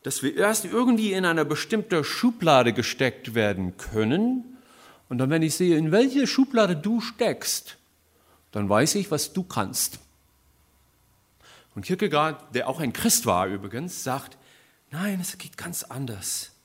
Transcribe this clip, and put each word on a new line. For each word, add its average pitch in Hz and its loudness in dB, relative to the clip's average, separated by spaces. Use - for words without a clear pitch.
dass - -6
wir 139 -2
erst 214 2
irgendwie 220 2
in 190 0
eine 165 2
bestimmte 165 -2
Schublade 139 4
gesteckt 120 -2
werden 98 0
können 185 -2
und 123 -4
dann, 131 2
wenn 160 2
ich 151 0
sehe, 175 4
in 156 0
welche 262 4
Schublade 220 2
du 208 -2
steckst, - -4
dann 101 -2
weiß 113 4
ich, 196 -2
was 147 -4
du 185 -4
kannst. - -6
Und 101 -10
Kierkegaard, 156 -2
der 123 0
auch 135 -4
ein 131 -2
Christ - 0
war 92 2
übrigens, 104 -8
sagt, - -8
„Nein, 190 -4
es - -8
geht - -18
ganz - -10
anders. 117 -10